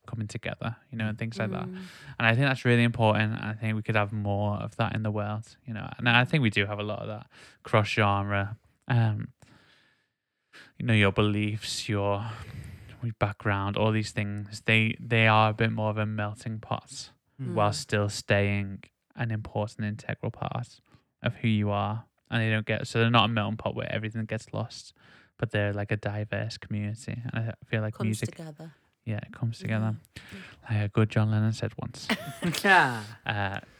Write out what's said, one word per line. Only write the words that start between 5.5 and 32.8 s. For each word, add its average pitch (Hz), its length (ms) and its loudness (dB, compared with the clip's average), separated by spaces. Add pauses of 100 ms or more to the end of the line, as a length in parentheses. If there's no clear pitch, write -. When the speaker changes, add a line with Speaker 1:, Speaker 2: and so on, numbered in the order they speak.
Speaker 1:
you 123 60 -8
know. 95 240 -8
And 123 140 0
I 120 160 6
think 143 160 2
we 110 80 4
do 101 160 2
have 104 120 -6
a 104 40 -4
lot 104 160 -4
of 104 100 -8
that 104 180 -10 (360)
cross-genre, 101 960 2 (300)
um, 113 400 2 (1500)
you - 80 -6
know, 117 80 4
your 101 180 6
beliefs, 104 760 0
your, 101 380 0 (760)
your 117 160 -2
background, 101 580 0
all 110 160 4
these 107 200 0
things, 104 540 -6
they, 110 340 4
they 117 260 4
are 110 240 6
a 107 40 0
bit 110 180 0
more 107 180 0
of 107 80 -2
a 107 80 0
melting 107 520 -6
pot - 520 -8 (300)
Speaker 3:
Mm. 120 140 -6
Speaker 1:
while 104 160 4
Speaker 2:
Mm. - 40 0
Speaker 1:
still 104 340 0
staying 101 760 0 (320)
an 117 140 -2
important, 107 560 -4
integral 104 440 -6
part - 500 -8 (420)
of 120 140 -2
who 117 120 -2
you 104 220 2
are. 101 340 -2 (260)
And 117 120 0
they 110 80 2
don't 107 160 0
get, 110 200 -2
so - 140 -2
they're 113 100 4
not 117 160 8
a - 20 2
melting 107 280 0
pot - 180 -4
where - 180 -6
everything 110 340 -4
gets - 260 -6
lost, - 400 -8 (460)
but 110 120 -4
they're, 104 220 0
like, 101 180 -4
a 107 60 0
diverse 107 600 -4
community. 107 640 -6 (120)
And 113 180 -2
I - 40 -6 (120)
feel 113 160 0
like 107 120 -2
Speaker 2:
Comes - 120 -2
Speaker 1:
music, 107 300 -2
Speaker 2:
together. 160 380 -14 (300)
Speaker 1:
yeah, 107 140 -4
it - 140 -12
comes 117 260 -4
together. 110 380 -2 (180)
Speaker 2:
Yeah. - 640 -8
Speaker 1:
Like 104 80 2
a - 20 0
good 110 220 2
John 107 200 2
Lennon 110 220 4
said 107 260 -4
once. - 280 -10 (240)
Speaker 3:
<laughs> - 340 -2
Yeah. 147 380 6 (240)